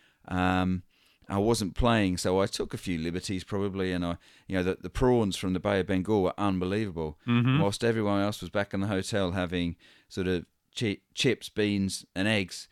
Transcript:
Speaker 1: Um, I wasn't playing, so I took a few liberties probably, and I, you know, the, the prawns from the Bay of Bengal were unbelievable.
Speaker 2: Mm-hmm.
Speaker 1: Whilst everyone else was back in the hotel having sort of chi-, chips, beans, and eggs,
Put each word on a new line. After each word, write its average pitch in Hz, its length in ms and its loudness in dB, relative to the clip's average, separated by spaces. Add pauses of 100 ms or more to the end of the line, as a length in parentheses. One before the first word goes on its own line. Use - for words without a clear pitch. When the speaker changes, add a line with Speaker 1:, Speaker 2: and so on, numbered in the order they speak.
(280)
Speaker 1:
Um, 92 560 2 (440)
I - 100 -4
wasn't 107 360 2
playing, 107 440 4
so 95 220 2
I 101 60 2
took - 260 -6
a - 60 -6
few 90 200 -4
liberties 87 460 -4
probably, 95 480 -2
and 87 140 -2
I, 85 100 -2 (300)
you - 100 -2
know, 92 60 2
the, 92 180 0
the 90 80 -8
prawns 117 480 2
from 95 160 -2
the 92 80 -2
Bay 101 200 2
of 87 60 0
Bengal 95 360 2
were 90 160 0
unbelievable. 92 880 -2
Speaker 2:
Mm-hmm. 123 340 2
Speaker 1:
Whilst 101 240 0
everyone 107 380 2
else 104 180 -2
was 90 80 -8
back 101 240 -2
in 98 80 -2
the 95 60 0
hotel 95 460 0
having 90 440 -2 (320)
sort 92 200 -4
of 90 180 0 (320)
chi-, 107 220 -2 (140)
chips, - 360 0
beans, 101 640 0
and 95 120 -2
eggs, 104 460 -2